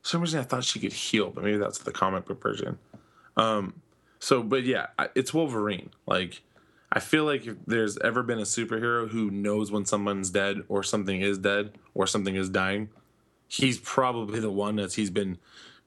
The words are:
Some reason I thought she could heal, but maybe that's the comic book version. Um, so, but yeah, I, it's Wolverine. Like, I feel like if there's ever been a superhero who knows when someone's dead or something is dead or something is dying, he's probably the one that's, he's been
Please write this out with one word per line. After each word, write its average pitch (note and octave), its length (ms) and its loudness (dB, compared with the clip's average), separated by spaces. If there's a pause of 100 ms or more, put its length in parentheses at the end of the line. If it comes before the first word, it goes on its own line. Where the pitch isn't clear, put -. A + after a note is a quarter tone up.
Some E3+ 140 2
reason D#3+ 180 0
I B2+ 40 -2
thought B2 200 -2
she - 160 -2
could A2+ 140 -2
heal, - 380 0
but - 120 -8
maybe G#2 140 2
that's - 220 -2
the - 120 -6
comic F#2+ 340 0
book - 160 -8
version. - 360 -2 (600)
Um, G#2+ 440 0 (380)
so, B2+ 240 4
but B2 200 2
yeah, A#2+ 240 0 (100)
I, - 180 0
it's C3+ 180 0
Wolverine. A2+ 560 0 (160)
Like, F2+ 360 -2 (500)
I - 80 4
feel D#3 260 2
like C#3+ 220 0
if A2 80 -8 (120)
there's G#2+ 300 2
ever A#2 260 2
been A#2 160 -2
a G#2 40 -2
superhero A2+ 680 -2
who A2 200 0
knows G2+ 420 0
when G#2 140 0
someone's G2+ 440 0
dead G2 400 0
or G2 140 0
something G2 380 0
is G2+ 160 2
dead G2+ 360 0 (200)
or G2 140 2
something F#2+ 280 0
is F#2+ 140 0
dying, G2 400 0 (580)
he's C3 320 2
probably A#2 600 0
the A2 120 0
one G2+ 260 0
that's, G2 180 -2
he's G#2+ 140 0
been F#2+ 280 -2 (500)